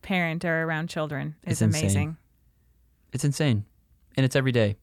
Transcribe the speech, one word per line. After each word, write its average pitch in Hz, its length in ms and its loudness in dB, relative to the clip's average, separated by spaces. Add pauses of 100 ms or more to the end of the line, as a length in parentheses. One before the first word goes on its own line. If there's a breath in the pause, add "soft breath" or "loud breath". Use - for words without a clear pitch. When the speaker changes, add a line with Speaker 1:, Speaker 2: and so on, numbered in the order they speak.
Speaker 1:
parent 170 420 -2
or 165 200 0
around 160 240 -4
children 151 560 -6
is - 80 -4
Speaker 2:
It's 107 100 0
insane. 104 200 2
Speaker 1:
amazing. 98 340 0 (960)
Speaker 2:
It's 131 120 -4
insane. 135 420 0 (500)
And 135 80 4
it's 127 100 0
every 131 180 2
day. 107 300 2